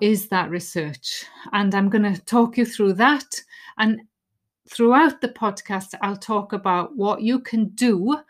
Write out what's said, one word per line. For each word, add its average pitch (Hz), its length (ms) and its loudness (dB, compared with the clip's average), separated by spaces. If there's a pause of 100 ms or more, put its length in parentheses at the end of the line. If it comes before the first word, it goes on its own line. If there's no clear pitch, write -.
is 208 260 2
that 175 220 -2
research?" 165 760 -8 (280)
And 202 220 2
I'm 196 140 2
gonna 202 300 2
talk 233 400 0
you 233 80 2
through 202 280 0
that. 269 480 0 (360)
And 220 240 0 (640)
throughout 262 540 4
the 247 80 -2
podcast, 196 720 -6
I'll 202 140 -4
talk 202 360 -4
about 196 440 -2
what 202 260 -2
you 247 180 0
can 220 280 -2
do 233 500 0 (120)